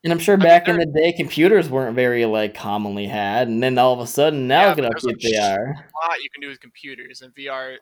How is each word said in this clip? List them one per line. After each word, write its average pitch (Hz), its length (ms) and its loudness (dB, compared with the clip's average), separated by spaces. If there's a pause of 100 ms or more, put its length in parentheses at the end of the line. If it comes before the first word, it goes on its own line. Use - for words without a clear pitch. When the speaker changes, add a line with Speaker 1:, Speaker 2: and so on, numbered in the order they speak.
Speaker 1:
And 170 100 -2
I'm 170 60 -2
sure 202 160 2
Speaker 2:
I - 20 4
mean, 190 100 4
Speaker 1:
back 170 220 8
in 170 80 0
Speaker 2:
there 170 80 0
Speaker 1:
the 151 160 -6
day, 170 140 2
computers 165 560 2
weren't 127 260 -4
very, 120 300 0
like, 107 280 -2
commonly 104 520 -6
had, 104 420 -2
and 113 140 -2
then 127 160 0
all 127 160 4
of 123 60 -6
a 117 60 -8
sudden, 139 400 0
now 143 140 2
Speaker 2:
Yeah, 196 80 6
Speaker 1:
look 151 100 0
at 139 40 -2
Speaker 2:
but - 20 -2
Speaker 1:
how 117 60 -2
Speaker 2:
there's, 113 140 -6
like, 113 140 -4
Speaker 1:
cute 113 140 -2
they 107 60 0
are. 101 260 -2
Speaker 2:
a 151 440 -8
lot 139 140 -4
you 143 60 -12
can 143 140 -18
do 143 60 -12
with 135 120 -16
computers, 127 640 -20
and 127 120 -20
V 139 140 -14
R 131 340 -10